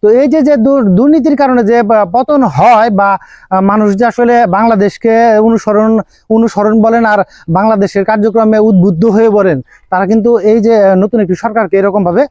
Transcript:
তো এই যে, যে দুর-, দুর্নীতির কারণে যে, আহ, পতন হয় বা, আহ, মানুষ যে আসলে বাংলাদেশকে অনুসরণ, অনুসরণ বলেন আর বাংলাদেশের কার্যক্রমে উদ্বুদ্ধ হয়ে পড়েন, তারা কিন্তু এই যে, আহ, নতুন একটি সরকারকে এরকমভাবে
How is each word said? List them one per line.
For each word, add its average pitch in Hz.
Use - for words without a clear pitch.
তো 208
এই 254
যে, 302
যে 285
দুর-, 262
দুর্নীতির 277
কারণে 254
যে, 233
আহ, 233
পতন 269
হয় 214
বা, 196
আহ, 190
মানুষ 202
যে 208
আসলে 240
বাংলাদেশকে 220
অনুসরণ, 220
অনুসরণ 220
বলেন 226
আর 208
বাংলাদেশের 196
কার্যক্রমে 214
উদ্বুদ্ধ 190
হয়ে 226
পড়েন, 190
তারা 185
কিন্তু 220
এই 214
যে, 214
আহ, 190
নতুন 202
একটি 185
সরকারকে 208
এরকমভাবে 196